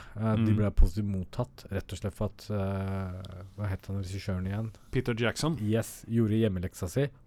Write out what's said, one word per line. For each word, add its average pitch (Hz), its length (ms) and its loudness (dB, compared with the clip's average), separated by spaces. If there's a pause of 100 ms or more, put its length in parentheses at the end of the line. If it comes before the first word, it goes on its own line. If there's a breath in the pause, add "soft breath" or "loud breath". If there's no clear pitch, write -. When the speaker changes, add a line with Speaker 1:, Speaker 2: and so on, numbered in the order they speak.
(160)
Speaker 1:
eh, 110 200 2
de 110 160 4
Speaker 2:
Mm. 107 60 6
Speaker 1:
ble 104 140 2
positivt - 380 6
mottatt, 98 640 -4
rett 98 220 -4
og 92 60 -8
slett 101 140 -4
for 107 120 -2
at, - 260 -10
eh, 95 920 -4 (140)
hva 101 120 -2
het 92 180 -6
han 98 140 -4
regissøren 92 460 -4
igjen? 104 240 -4 (200)
Speaker 2:
Peter 127 220 0
Jackson. 120 480 0
Speaker 1:
Yes, 107 480 0
gjorde 110 300 4
hjemmeleksa 92 500 0
si, 135 140 0
og 135 60 -2 (180)